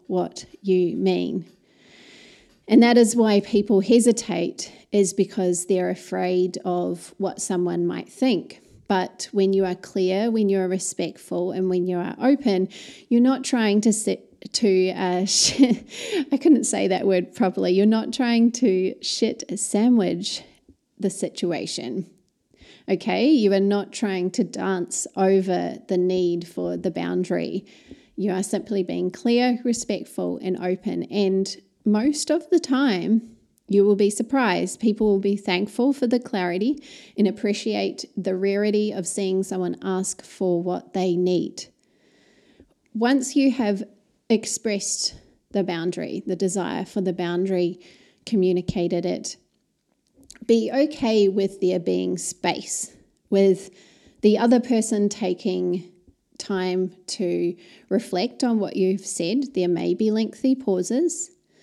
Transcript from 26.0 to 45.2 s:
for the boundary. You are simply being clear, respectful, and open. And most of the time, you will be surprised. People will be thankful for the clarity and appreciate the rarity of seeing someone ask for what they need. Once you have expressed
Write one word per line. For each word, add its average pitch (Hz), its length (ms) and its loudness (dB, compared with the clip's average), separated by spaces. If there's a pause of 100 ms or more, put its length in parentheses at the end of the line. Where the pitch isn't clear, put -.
for 175 300 -6
the 175 160 -4
boundary. 175 760 -4 (520)
You 202 160 -2
are 185 100 -2
simply 196 400 -4
being 180 260 -4
clear, 240 540 0
respectful, 185 800 -4
and 185 140 -2
open. 180 460 -4
And 190 520 0 (300)
most 220 440 0
of 330 200 -2
the 349 100 4
time, 226 800 0 (360)
you 202 120 6
will 208 100 4
be 202 140 4
surprised. 208 720 0
People 220 260 2
will 202 120 4
be 202 180 0
thankful 208 560 0
for 262 120 -2
the 240 140 2
clarity 196 640 -2 (340)
and 165 80 4
appreciate 208 800 -2 (140)
the 185 180 -2
rarity 208 560 0
of 180 160 -8
seeing 190 360 -2
someone 185 380 -6
ask 190 400 -4
for 180 400 -4
what 180 320 -8
they 185 220 0
need. 180 500 -2 (1300)
Once 254 420 2
you 269 140 6
have 208 340 0 (460)
expressed - 840 -2 (360)